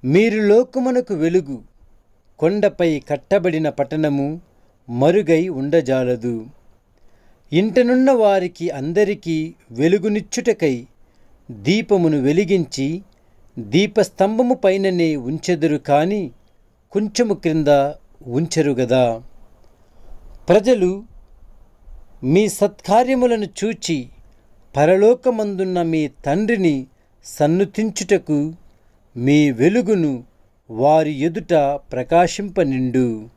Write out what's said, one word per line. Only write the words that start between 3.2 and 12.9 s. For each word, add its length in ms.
పట్టణము 720
మరుగై 580
ఉండజాలదు. 960
ఇంటనున్న 580
వారికి 600
అందరికీ 840
వెలుగునిచ్చుటకై 1160
దీపమును 680
వెలిగించి 840